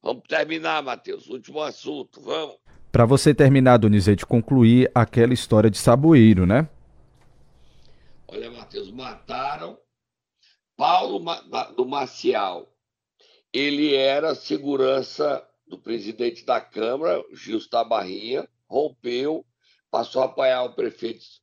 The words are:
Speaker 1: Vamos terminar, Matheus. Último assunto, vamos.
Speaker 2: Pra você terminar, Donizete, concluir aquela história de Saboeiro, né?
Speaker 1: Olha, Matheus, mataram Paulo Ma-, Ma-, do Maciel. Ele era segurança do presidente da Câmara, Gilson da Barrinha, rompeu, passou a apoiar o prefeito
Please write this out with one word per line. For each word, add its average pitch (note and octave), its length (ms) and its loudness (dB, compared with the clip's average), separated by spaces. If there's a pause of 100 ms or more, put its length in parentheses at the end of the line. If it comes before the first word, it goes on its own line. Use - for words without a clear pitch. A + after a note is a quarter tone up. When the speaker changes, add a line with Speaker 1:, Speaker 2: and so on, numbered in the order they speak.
Speaker 1:
Vamos - 260 -8
terminar, D#3+ 560 -4
Matheus. - 460 -12
Último C3 320 -14
assunto, D3 640 -12
vamos. C#3 340 -10 (340)
Speaker 2:
Pra A#2 140 4
você C3+ 300 4
terminar, C3 420 6
Donizete, G#2 480 2
concluir B2 720 4
aquela A#2+ 400 2
história A2 340 2
de G2+ 80 0
Saboeiro, A#2+ 720 6
né? B2+ 200 2 (1600)
Speaker 1:
Olha, A#2 240 -16
Matheus, G#2 400 -16
mataram C#3 880 -12 (960)
Paulo F3+ 460 0
Ma-, E3 220 -10
Ma-, - 300 -8
do B2 120 -2
Maciel. A#2+ 920 -6 (760)
Ele C#3+ 420 0
era C#3 400 0
segurança C#3 1120 -4 (200)
do - 120 -20
presidente A#2 680 -8
da B2 120 -2
Câmara, C3 640 -6 (120)
Gilson G#2+ 360 -10
da A#2 140 -2
Barrinha, A2 640 -6 (180)
rompeu, C3+ 760 -6 (460)
passou A#2 320 -4
a - 20 0
apoiar C3 380 -2
o B2 100 -8
prefeito - 540 -10 (160)